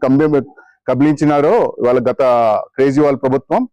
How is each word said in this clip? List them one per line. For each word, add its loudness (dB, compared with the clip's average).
కంబె-, 2
కబళించినారో 0
ఇవాళ 0
గత -4
కేజ్రీవాల్ 0
ప్రభుత్వం -2